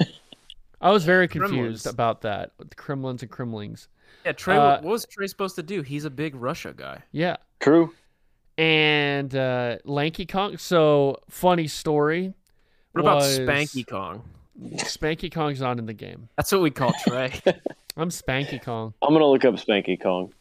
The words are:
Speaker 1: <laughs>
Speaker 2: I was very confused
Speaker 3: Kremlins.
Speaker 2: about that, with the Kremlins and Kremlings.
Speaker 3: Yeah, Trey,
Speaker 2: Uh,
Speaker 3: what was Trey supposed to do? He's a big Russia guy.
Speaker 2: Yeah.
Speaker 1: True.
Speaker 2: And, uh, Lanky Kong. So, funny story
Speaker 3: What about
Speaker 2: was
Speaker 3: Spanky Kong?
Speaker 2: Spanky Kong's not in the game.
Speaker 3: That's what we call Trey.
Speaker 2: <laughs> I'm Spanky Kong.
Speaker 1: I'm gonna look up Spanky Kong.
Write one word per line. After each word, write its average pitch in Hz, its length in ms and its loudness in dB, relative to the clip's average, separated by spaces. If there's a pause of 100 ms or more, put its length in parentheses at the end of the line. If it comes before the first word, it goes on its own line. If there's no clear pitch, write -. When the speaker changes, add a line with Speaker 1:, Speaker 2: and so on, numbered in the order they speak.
(340)
Speaker 1:
<laughs> - 480 -20
Speaker 2:
I 180 100 6
was 202 140 4
very 180 240 4
confused 123 560 -4
Speaker 3:
Kremlins. 139 60 -2
Speaker 2:
about 117 300 -2
that, 98 380 -6
with - 100 -20
the - 60 -20
Kremlins 131 460 -8
and 117 100 -14
Kremlings. 110 560 -10 (380)
Speaker 3:
Yeah, 160 80 -2
Trey, 180 240 2
Speaker 2:
Uh, 143 240 6
Speaker 3:
what - 20 -14
was 208 220 -4
Trey 196 220 -8
supposed 190 280 -6
to 175 80 -8
do? 180 180 -6
He's 143 240 -8
a 151 40 -6
big 143 260 -8
Russia 123 400 -8
guy. 67 360 -14
Speaker 2:
Yeah. 160 260 -2 (240)
Speaker 1:
True. 165 320 6 (640)
Speaker 2:
And, 151 760 2
uh, 123 520 -2
Lanky 147 400 -4
Kong. 196 320 -4
So, 151 600 4 (120)
funny 175 380 2
story 156 640 0 (580)
Speaker 3:
What 170 100 -2
about 147 160 4
Speaker 2:
was 139 220 2
Speaker 3:
Spanky 143 480 -2
Kong? 98 360 -8 (360)
Speaker 2:
Spanky - 720 -6
Kong's 147 300 -2
not 123 180 -2
in 113 60 -6
the 110 80 -10
game. 104 420 -16
Speaker 3:
That's - 160 -2
what 196 100 4
we 160 100 4
call 131 220 2 (140)
Trey. 127 240 0 (360)
Speaker 2:
<laughs> - 300 -14
I'm 165 120 -2
Spanky 135 520 -4
Kong. 113 400 -8
Speaker 1:
I'm 143 120 4
gonna 156 140 6
look 135 180 6
up 117 100 6
Spanky 95 460 0
Kong. 90 400 -2